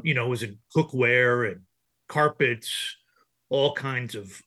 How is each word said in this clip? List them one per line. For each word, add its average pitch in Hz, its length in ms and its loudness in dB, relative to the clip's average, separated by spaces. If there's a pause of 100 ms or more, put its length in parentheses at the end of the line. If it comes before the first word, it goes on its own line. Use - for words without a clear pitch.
you 156 120 -2
know, 123 180 -2
is 117 120 -4
in 104 160 -12 (140)
cookware 123 800 2
and 90 120 -14 (440)
carpets, 147 880 0 (540)
all 139 240 2
kinds 123 420 -6
of, 98 320 -14